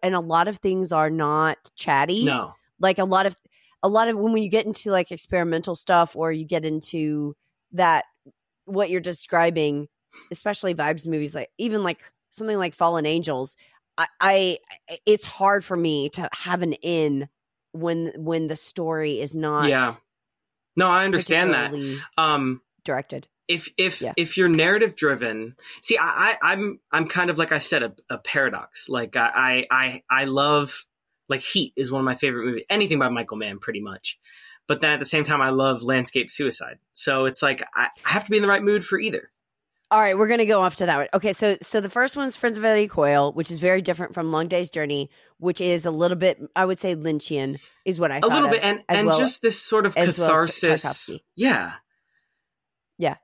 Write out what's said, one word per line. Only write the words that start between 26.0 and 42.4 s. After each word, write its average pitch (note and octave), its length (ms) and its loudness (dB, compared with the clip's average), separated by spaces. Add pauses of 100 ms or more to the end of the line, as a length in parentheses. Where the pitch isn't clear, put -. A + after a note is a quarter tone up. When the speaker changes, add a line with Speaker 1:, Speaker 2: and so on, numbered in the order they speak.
Speaker 2:
I, E3+ 120 4
I'm, G3+ 260 -4 (120)
I'm D#3+ 160 2
kind F3+ 220 0
of, D3+ 80 -2
like D#3+ 140 0
I D#3 60 2
said, C3+ 260 0
a, A2+ 100 -6 (160)
a - 80 -8
paradox. - 720 -4
Like, A#2+ 260 -4
I, B2+ 540 2
I, B2+ 400 0
I, C3 120 2
I C#3 40 -2
love, C#3+ 600 0 (440)
like, C3+ 120 -2
Heat - 340 -4
is C3 160 -4
one C3+ 80 -2
of C3 60 0
my B2+ 100 0
favorite B2 300 -2
movies. B2 240 -4
Anything F#3+ 300 0
by B2+ 100 2
Michael A#2 280 -6
Mann, G2+ 220 -8
pretty G2+ 220 -8
much. - 380 -12 (480)
But D3 140 -2
then D3+ 100 2
at D3 80 0
the C#3+ 60 -4
same D3+ 180 2
time, D3 180 0
I C3 80 2
love C3+ 340 2
Landscape B2+ 480 0
Suicide. A#2 460 -4 (160)
So C3+ 320 0
it's C3+ 180 0
like, C3+ 180 0 (140)
I, B2 140 0 (160)
I - 40 -2
have G3+ 140 0
to - 80 -8
be G#3+ 60 6
in G#3 60 2
the G3+ 60 4
right G3+ 140 2
mood G3+ 220 2
for F#3+ 120 -2
either. - 320 -6 (640)
Speaker 1:
All G#3+ 80 6
right, G3 180 4
we're G#3+ 120 4
gonna A#3 180 4
go G#3 140 6
off F3+ 160 2
to F3+ 100 0
that D3+ 100 2
one. C#3+ 160 -2
Okay, G3 200 0
so, G#3 280 2
so - 180 -2
the G3 100 -2
first B3+ 280 0
one's C4+ 180 -4
Friends A#3 220 -2